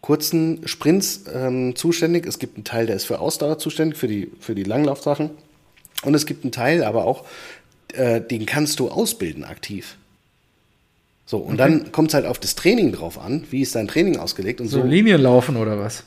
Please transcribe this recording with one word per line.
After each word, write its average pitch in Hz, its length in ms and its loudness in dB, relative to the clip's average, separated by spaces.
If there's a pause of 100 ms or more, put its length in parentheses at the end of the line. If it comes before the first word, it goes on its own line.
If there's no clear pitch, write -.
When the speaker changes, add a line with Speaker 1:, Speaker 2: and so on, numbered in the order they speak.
Speaker 1:
kurzen 160 640 0
Sprints, - 640 0
ähm, 127 440 -2
zuständig. 165 500 0
Es - 140 -8
gibt - 160 -10
einen 104 80 -14
Teil, 117 220 -2
der 107 100 0
ist 101 80 -6
für - 160 -4
Ausdauer 151 400 -2
zuständig, 156 360 -2
für 127 120 -4
die, 104 320 -4
für 110 160 -6
die 98 80 -4
Langlaufsachen. 143 680 0 (720)
Und 139 120 2
es 147 120 2
gibt - 160 -8
einen 127 80 -2
Teil, 139 320 2
aber 107 220 0
auch, 120 200 -2 (720)
äh, 117 260 2
den 113 260 -4
kannst 147 340 0
du 123 100 2
ausbilden 82 540 -4
aktiv. - 520 -14 (1300)
So, 110 140 -4
und - 160 -4
Speaker 2:
Okay. - 40 -2
Speaker 1:
dann 151 340 4
kommt's 156 220 2
halt 139 120 4
auf - 140 -4
das - 160 -6
Training 196 340 4
drauf 82 260 -8
an, 110 340 -6
wie 135 120 0
ist 127 140 -2
dein 110 100 -2
Training 170 300 2
ausgelegt - 440 -6
und 120 60 -6
Speaker 2:
So 135 160 0
Speaker 1:
so. 127 60 2
Speaker 2:
Linien 185 340 6
laufen 127 340 6
oder 107 220 0
was? 104 280 -8